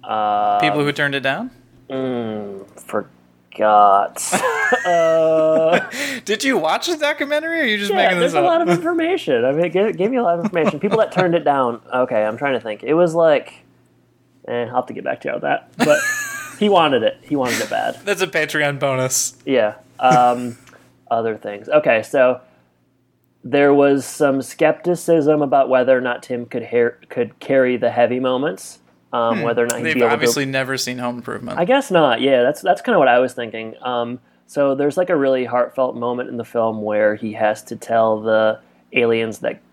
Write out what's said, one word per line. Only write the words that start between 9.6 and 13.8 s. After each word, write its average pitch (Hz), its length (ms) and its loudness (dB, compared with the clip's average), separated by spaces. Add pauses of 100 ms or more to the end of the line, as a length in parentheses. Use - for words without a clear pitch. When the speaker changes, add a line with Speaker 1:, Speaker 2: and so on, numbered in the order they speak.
Speaker 1:
it 175 60 -2
gave, 185 260 0
gave 190 160 -2
me 269 40 -2
a 240 60 0
lot 170 160 0
of 170 60 -6
information. 170 340 0
People 202 200 0
that 220 120 2
turned 175 240 0
it 165 100 0
down. 131 360 0 (120)
Okay, 123 320 0
I'm 107 120 -4
trying 143 180 -2
to 117 60 -2
think. 107 240 -10
It 135 100 0
was 170 200 2
like, 165 500 2 (840)